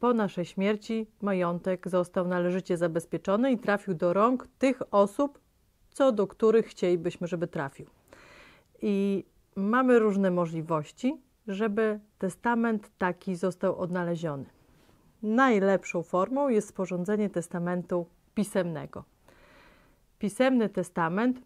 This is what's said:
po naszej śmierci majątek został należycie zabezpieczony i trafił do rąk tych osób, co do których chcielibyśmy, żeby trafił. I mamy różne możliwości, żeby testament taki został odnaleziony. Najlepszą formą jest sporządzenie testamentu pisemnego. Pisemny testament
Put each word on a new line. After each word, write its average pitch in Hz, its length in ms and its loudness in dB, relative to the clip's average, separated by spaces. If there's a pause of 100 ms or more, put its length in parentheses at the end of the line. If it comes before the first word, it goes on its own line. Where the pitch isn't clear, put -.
po 247 140 4
naszej 202 300 0
śmierci 214 600 -2 (160)
majątek 180 680 -2
został 175 380 0
należycie 180 500 0
zabezpieczony 175 760 0
i 226 60 0
trafił 202 360 -2
do 175 180 0
rąk 233 360 2 (100)
tych 262 320 2
osób, 202 500 2 (500)
co 269 220 4
do 202 140 0
których 220 400 2
chcielibyśmy, 175 600 -2
żeby 170 200 -4
trafił. 147 400 -8 (960)
I 196 420 0 (320)
mamy 240 420 4
różne 196 320 4
możliwości, 165 920 -2 (260)
żeby 214 540 -2 (180)
testament 226 800 -2
taki 180 380 -4
został 180 420 -2
odnaleziony. 170 640 -4 (800)
Najlepszą 202 800 2
formą 233 460 -2
jest 214 200 0
sporządzenie 190 600 -4
testamentu 175 760 -4 (280)
pisemnego. 175 720 -4 (1120)
Pisemny 233 500 2
testament 190 760 -2